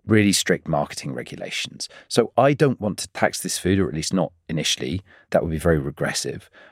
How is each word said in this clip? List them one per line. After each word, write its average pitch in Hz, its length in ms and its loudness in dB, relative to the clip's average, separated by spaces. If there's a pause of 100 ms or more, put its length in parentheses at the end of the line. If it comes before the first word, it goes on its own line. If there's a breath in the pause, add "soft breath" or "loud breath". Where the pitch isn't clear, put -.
really 104 280 6
strict - 340 0
marketing 73 480 -4
regulations. - 760 -10 (200 loud breath)
So - 280 2
I 139 180 6
don't 135 260 2
want 104 200 -4
to - 80 -10
tax - 320 -2
this - 180 -6
food, 95 200 2
or 95 100 2
at 60 60 -6
least 80 200 -4
not 90 180 0 (160)
initially. 78 540 -2 (280 soft breath)
That - 140 4
would 82 80 -2
be 78 60 -2
very 80 200 2
regressive. 71 720 -6 (220 soft breath)